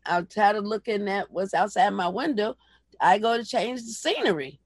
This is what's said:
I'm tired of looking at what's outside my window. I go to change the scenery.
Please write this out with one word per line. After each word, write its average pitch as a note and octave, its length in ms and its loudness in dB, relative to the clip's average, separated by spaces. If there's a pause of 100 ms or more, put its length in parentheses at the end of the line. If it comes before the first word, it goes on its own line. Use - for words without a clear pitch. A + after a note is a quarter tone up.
I'm F3 220 0
tired G#3 280 4
of G#3 100 -4
looking G#3 420 -4
at G3 240 -4
what's F#3 240 -4
outside G3 360 2
my F#3+ 160 -2
window. A3 500 -2 (440)
I F3 160 6
go A3+ 200 2
to A#3 60 -4
change A#3+ 380 -2
the A#3 100 -14
scenery. F#3+ 760 -2